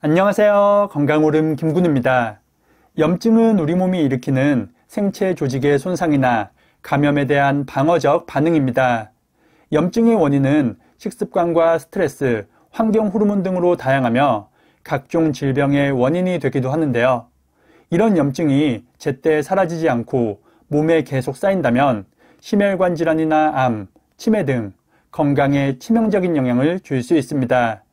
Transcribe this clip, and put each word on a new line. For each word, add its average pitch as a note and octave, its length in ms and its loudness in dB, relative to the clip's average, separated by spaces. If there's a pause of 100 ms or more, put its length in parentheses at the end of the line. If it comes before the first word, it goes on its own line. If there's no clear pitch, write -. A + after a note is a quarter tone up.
안녕하세요. G3+ 840 2
건강오름 D3+ 640 0
김군우입니다. C3+ 840 0 (600)
염증은 A3 580 2
우리 D#3+ 160 0
몸이 F3+ 300 0
일으키는 C3 680 0 (160)
생체 G3 480 -4
조직의 C#3 460 0
손상이나 C3+ 720 0 (320)
감염에 C#3+ 420 0
대한 C#3 400 0
방어적 D#3+ 640 0
반응입니다. C3 840 0 (600)
염증의 F3+ 420 2
원인은 C#3+ 640 0 (220)
식습관과 E3+ 800 -2
스트레스, C#3 680 -4 (240)
환경 A3 380 0
호르몬 G3+ 340 0
등으로 F3+ 360 0
다양하며 B2+ 720 0 (340)
각종 D#3 500 -2
질병의 C#3 600 0
원인이 E3+ 440 0
되기도 C3+ 320 -2
하는데요. B2+ 560 0 (640)
이런 G3+ 260 2
염증이 C#3+ 680 0 (140)
제때 D3+ 420 -2
사라지지 E3 480 -2
않고 A#2 500 -2 (280)
몸에 D#3 360 2
계속 C3+ 320 -4
쌓인다면 C3+ 680 0 (360)
심혈관 F#3+ 520 0
질환이나 D#3 640 0
암, A#2+ 320 -2 (300)
치매 G#3+ 280 0
등 A#2+ 260 -4 (380)
건강에 C#3 680 0
치명적인 G#3 580 0
영향을 C3 440 0
줄 C3+ 200 -4
수 D#3+ 160 0
있습니다. B2 640 -2 (120)